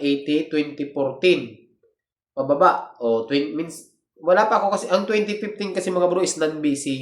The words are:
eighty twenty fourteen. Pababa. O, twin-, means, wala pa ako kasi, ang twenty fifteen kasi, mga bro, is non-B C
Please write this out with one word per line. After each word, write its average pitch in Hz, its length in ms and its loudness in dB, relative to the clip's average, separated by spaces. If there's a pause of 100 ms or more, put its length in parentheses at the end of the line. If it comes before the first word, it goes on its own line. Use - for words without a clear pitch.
eighty 147 480 0
twenty 147 400 -2
fourteen. 135 800 0 (680)
Pababa. 143 640 2
O, 113 240 0
twin-, 143 240 0
means, - 480 -10 (240)
wala 185 240 4
pa 214 160 2
ako 196 80 0
kasi, 196 240 -4
ang 202 80 2
twenty 208 400 -2
fifteen 202 320 -6
kasi, 185 160 -4
mga 180 160 2
bro, 180 160 2
is 170 160 -2
non-B 156 400 0
C 139 240 -4